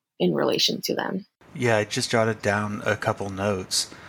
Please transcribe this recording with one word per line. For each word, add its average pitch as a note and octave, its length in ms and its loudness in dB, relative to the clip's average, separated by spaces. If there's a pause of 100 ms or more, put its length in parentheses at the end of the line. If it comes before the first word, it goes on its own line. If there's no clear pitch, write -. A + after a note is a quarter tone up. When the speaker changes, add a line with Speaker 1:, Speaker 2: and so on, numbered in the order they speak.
(180)
Speaker 1:
in F3+ 160 2
relation - 480 2
to - 120 -2
them. - 320 -4 (280)
Speaker 2:
Yeah, A#2+ 240 4
I G#2 60 2
just - 260 -2
jotted A2 320 2
down G#2 440 0
a G#2+ 80 2
couple G2+ 360 -2
notes F#2+ 640 -2 (160)